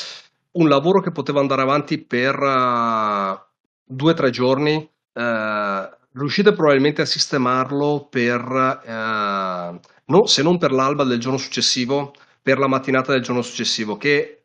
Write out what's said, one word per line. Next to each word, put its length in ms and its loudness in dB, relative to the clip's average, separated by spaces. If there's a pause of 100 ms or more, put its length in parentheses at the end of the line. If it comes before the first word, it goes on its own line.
(540)
un 140 4
lavoro 340 4
che 100 -4
poteva 280 -2
andare 220 2
avanti 420 0
per, 320 0
eh, 1080 0 (420)
due 280 0
o 20 2
tre 160 0
giorni, 600 0 (240)
eh, 760 -2 (240)
riuscite 400 2
probabilmente 480 2
a 40 -2
sistemarlo 1040 -2
per, 760 -2
eh, 920 -4 (260)
no, 200 4
se 180 0
non 140 2
per 140 0
l'alba 340 0
del 140 0
giorno 180 -2
successivo, 760 -4 (280)
per 160 2
la 100 0
mattinata 460 0
del 80 0
giorno 200 -2
successivo, 560 -4
che 480 -2